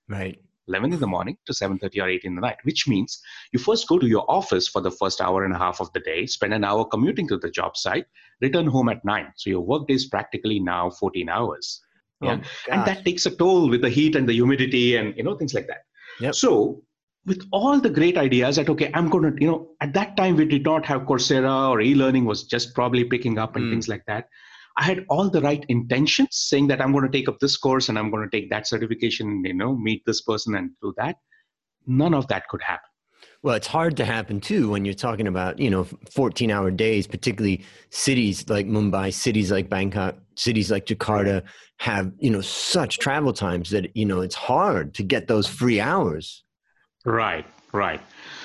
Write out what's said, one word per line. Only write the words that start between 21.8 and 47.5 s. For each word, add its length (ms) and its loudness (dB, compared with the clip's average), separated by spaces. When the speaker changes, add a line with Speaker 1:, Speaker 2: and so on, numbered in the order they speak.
Speaker 2:
e-learning 440 4
was 180 -2
just 240 -4
probably 240 2
picking 240 0
up 180 -4
and 100 -2
Speaker 1:
Mm. 60 -2
Speaker 2:
things 220 -2
like 180 -12
that. 160 -6
I 60 2
had 260 0
all 200 2
the 200 2
right 140 -2
intentions 580 2
saying 200 4
that 120 0
I'm 120 2
gonna 240 2
take 140 -4
up 80 -6
this 260 0
course 240 2
and 100 0
I'm 120 -2
gonna 240 -4
take 140 -4
that 180 -4
certification 600 -2
and, 180 -4
you 80 -4
know, 220 -2
meet 300 -2
this 160 0
person 340 -2
and 160 -4
do 160 -6
that. 200 -4
None 280 4
of 140 0
that 200 -4
could 140 -8
happen. 280 -6
Speaker 1:
Well, 120 2
it's 120 -4
hard 300 0
to 80 0
happen 360 -2
too 300 2
when 140 0
you're 220 -6
talking 200 -2
about, 320 -2
you 100 2
know, 160 2
fourteen-hour 540 0
days, 360 0
particularly 560 -2
cities 480 0
like 180 0
Mumbai, 460 0
cities 380 0
like 180 0
Bangkok, 460 -2
cities 360 0
like 140 -2
Jakarta 580 0
have, 400 -2
you 100 0
know, 120 0
such 580 -2
travel 340 0
times 420 -4
that, 200 -4
you 100 0
know, 160 0
it's 140 -6
hard 600 0
to 80 -4
get 240 -2
those 200 2
free 320 0
hours. 520 -4
Speaker 2:
Right, 400 0